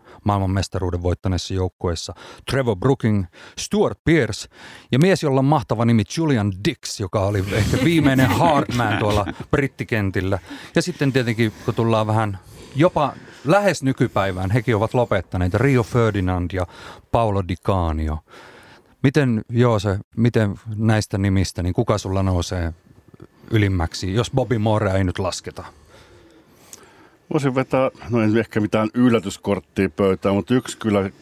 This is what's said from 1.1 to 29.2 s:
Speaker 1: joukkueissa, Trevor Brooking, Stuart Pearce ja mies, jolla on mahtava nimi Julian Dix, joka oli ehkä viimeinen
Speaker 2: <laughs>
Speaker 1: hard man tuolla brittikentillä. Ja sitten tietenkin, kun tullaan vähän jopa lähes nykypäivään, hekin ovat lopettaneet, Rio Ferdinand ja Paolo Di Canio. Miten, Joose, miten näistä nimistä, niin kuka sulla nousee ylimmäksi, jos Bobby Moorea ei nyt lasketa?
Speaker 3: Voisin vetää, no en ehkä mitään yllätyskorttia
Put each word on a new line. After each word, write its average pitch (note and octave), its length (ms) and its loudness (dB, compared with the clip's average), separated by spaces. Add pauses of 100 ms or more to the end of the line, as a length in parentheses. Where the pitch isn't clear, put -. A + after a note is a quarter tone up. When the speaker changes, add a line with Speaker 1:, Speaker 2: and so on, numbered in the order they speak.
Speaker 1:
joukkueissa, F2+ 600 -6 (360)
Trevor A#2+ 260 0
Brooking, G#2+ 480 0 (340)
Stuart E3 460 0
Pearce D3 440 0 (440)
ja B2 60 2
mies, F3+ 240 4
jolla C#3 160 2
on C3+ 60 2
mahtava B2 400 2
nimi A#2 180 4 (140)
Julian B2+ 360 2 (160)
Dix, - 320 -8
joka G#2 260 -2
oli G2+ 260 0
ehkä G#2+ 320 0
viimeinen C#3 520 4
Speaker 2:
<laughs> G#2+ 40 0
Speaker 1:
hard C#3+ 360 2
man A2 220 0
tuolla G#2 280 0 (240)
brittikentillä. G#2 880 -2 (360)
Ja E3+ 80 2
sitten D3 300 -2
tietenkin, A2+ 400 0 (120)
kun A#2+ 100 -2
tullaan A2+ 320 2
vähän G#2+ 320 0 (380)
jopa D3+ 360 2 (320)
lähes F#3 380 2
nykypäivään, G2 680 -2
hekin A#2 260 2
ovat G#2+ 180 0
lopettaneet, F#2+ 600 0
Rio B2 280 4
Ferdinand F#2 720 0
ja F2+ 140 -2 (460)
Paolo G#2+ 360 2
Di F2+ 80 -4
Canio. D#2+ 640 -2 (840)
Miten, C3 460 0
Joose, A2+ 500 2 (180)
miten A2+ 380 2 (220)
näistä G#2+ 420 0
nimistä, F#2+ 440 0
niin F2 100 -2
kuka A2 260 0
sulla F#2+ 240 -2
nousee F2+ 500 -2 (760)
ylimmäksi, F#2+ 640 0
jos A#2 160 0
Bobby B2 280 -2
Moorea G#2+ 360 0
ei F#2+ 100 2
nyt F2+ 140 -2
lasketa? - 460 -6 (1700)
Speaker 3:
Voisin C#3 220 0
vetää, C3 360 0 (200)
no A#2 100 2
en G#2+ 180 2
ehkä A2 220 -2
mitään G#2+ 340 0
yllätyskorttia G2+ 960 0